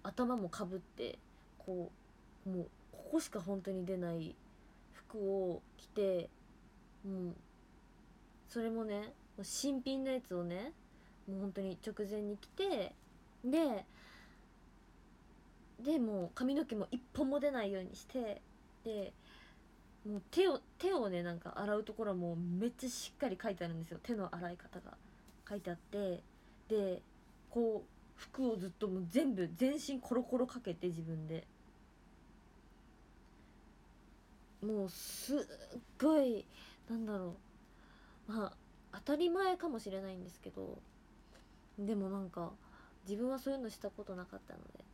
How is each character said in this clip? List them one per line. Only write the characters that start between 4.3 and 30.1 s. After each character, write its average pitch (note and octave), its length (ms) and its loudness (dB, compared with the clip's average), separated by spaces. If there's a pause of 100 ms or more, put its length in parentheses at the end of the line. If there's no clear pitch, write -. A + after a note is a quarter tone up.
服 - 240 -14
を G3 440 2 (160)
着 - 100 -20
て、 F#3+ 420 2 (720)
も F#3 280 -2
う、 - 40 -8 (1120)
そ A#3 140 -4
れ A3+ 80 0
も A3+ 160 0
ね、 G#3+ 280 -4 (220)
も G3+ 60 -10
う - 20 -6
新 C4+ 380 0
品 C4+ 240 0
の C4 60 2
や B3+ 100 2
つ - 140 -6
を F3 80 2
ね、 F#3+ 300 -4 (540)
も G3 100 -4
う - 40 -2
本 G3 120 -2
当 G3 80 -2
に F#3 240 -2
直 G#3+ 220 -2
前 G#3+ 140 -2
に G#3 160 -2
着 - 100 -16
て、 F4+ 480 0 (480)
で、 B3+ 420 4 (2000)
で、 D4+ 160 4
も G#3 260 2
う F3 80 -8
髪 C4 220 2
の D#4+ 100 4
毛 A3+ 100 -2
も G3+ 160 0
一 B3 100 -2 (140)
本 C4+ 140 4
も C#4+ 100 4
出 C#4+ 120 4
な A#3+ 140 0
い G3 60 0
よ F#3+ 100 -2
う - 20 -4
に F#3+ 120 -10
し - 120 -16
て、 A3+ 340 -4 (420)
で、 G#3 300 -4 (920)
も G#3 120 -2
う F#3+ 40 -4 (100)
手 F#4 160 6
を、 C#4 120 4 (180)
手 F#4+ 160 2
を A#3 160 4
ね、 F3 140 0
な F3 100 -2
ん E3+ 60 -4
か - 200 -8
洗 G#3 180 2
う G#3+ 60 0
と G#3+ 100 -8
こ A3 120 -2
ろ G3 100 2
も F3 200 0
め F3 320 0
っ B3 100 2
ち C4 100 -4
ゃ - 20 0
し - 260 -6
っ - 20 -20
か C4+ 100 0
り F#3 140 -2
書 A3+ 80 0
い G3 60 0
て F3 100 -4
あ - 20 -2
る E3 60 -2
ん E3 60 -4
で E3 60 -4
す E3 60 -12
よ。 E3 100 -8
手 A#3+ 140 -2
の G3 180 -2
洗 F3 200 -4
い F3 40 -10
方 - 220 -14
が - 180 -14 (500)
書 G#3 80 -4
い G3 60 -4
て F3+ 100 -4
あ - 20 0
っ E3 40 -4
て、 G3 460 -2 (460)
で、 G3 320 4 (480)
こ A3+ 360 2
う、 - 40 -20 (260)
服 - 360 0
を A3 60 2
ず F#3 100 -2
っ - 40 -2
と G#3+ 180 0
も F#3 100 2
う F3+ 100 -2
全 C4 260 6
部、 F3 200 2
全 C4 200 4
身 C#4 260 -2
コ - 140 0